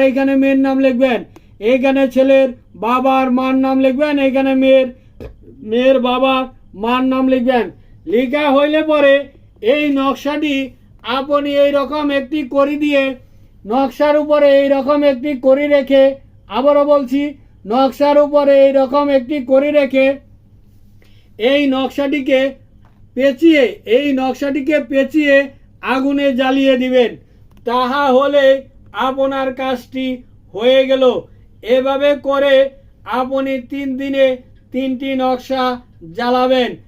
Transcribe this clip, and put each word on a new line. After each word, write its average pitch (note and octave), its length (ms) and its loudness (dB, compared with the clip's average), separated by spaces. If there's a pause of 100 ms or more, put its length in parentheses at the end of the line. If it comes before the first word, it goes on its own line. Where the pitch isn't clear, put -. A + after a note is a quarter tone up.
এইখানে C4+ 300 0
মেয়ের C4+ 240 2
নাম C4+ 200 0
লিখবেন। B3+ 400 2 (400)
এইখানে C4 480 2
ছেলের C4 400 4 (280)
বাবার B3+ 560 0
মার C4 240 0 (100)
নাম C4 140 0
লিখবেন, C4+ 400 0
এইখানে C4+ 360 0
মেয়ের, C4 320 4 (840)
মেয়ের B3+ 300 2
বাবার C4 440 0 (300)
মার A#3+ 300 -2
নাম C4 240 -2
লিখবেন। B3 380 0 (400)
লিখা B3 400 -2 (100)
হইলে D4+ 280 0
পরে D4 300 2 (480)
এই C#4+ 220 0 (160)
নকশাটি C#4 560 -4 (480)
আপনি C#4+ 480 -4 (120)
এই C#4+ 80 2
রকম C#4+ 400 -2
একটি C#4 280 -4 (160)
করি C#4+ 220 0
দিয়ে, D4 260 0 (640)
নকশার C4+ 520 0
উপরে D4 300 2 (140)
এই C#4 80 0
রকম C#4 340 0
একটি C#4 280 -2 (140)
করি C4+ 220 2
রেখে, C#4 360 2 (460)
আবারও C#4+ 360 2
বলছি, C#4+ 360 0 (440)
নকশার C4+ 600 0
উপরে C#4+ 280 2 (120)
এই C#4 140 4
রকম C4+ 300 0
একটি C4+ 280 -2 (140)
করি C4+ 200 2
রেখে C4+ 360 0 (1300)
এই C4+ 220 2 (120)
নকশাটিকে C4+ 680 -2 (760)
পেঁচিয়ে, C#4 480 2 (220)
এই B3+ 280 0
নকশাটিকে C4+ 640 -2 (120)
পেঁচিয়ে C#4 460 0 (460)
আগুনে C4+ 520 -2
জ্বালিয়ে C4+ 440 2
দিবেন। B3+ 340 0 (540)
তাহা B3+ 380 -2 (140)
হলে C#4 280 2 (480)
আপনার C4+ 600 -4
কাজটি C4 540 -8 (460)
হয়ে B3+ 360 2
গেল। C4 140 0 (600)
এভাবে C4+ 460 0 (140)
করে C#4 320 0 (640)
আপনি C4+ 420 -4
তিন C#4 260 -10 (100)
দিনে C4+ 280 -2 (460)
তিনটি C4 440 -6
নকশা B3+ 480 -4 (520)
জ্বালাবেন। B3+ 540 0 (180)